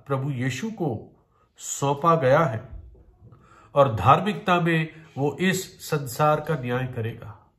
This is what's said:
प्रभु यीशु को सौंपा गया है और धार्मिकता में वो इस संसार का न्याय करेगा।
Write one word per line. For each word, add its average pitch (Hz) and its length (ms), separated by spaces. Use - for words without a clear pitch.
प्रभु 139 240
यीशु 131 400
को 170 180
सौंपा 143 560
गया 160 240
है 123 220
और 135 200
धार्मिकता 175 680
में 165 440
वो 143 220
इस - 500
संसार 151 520
का 160 140
न्याय 127 320
करेगा। 113 480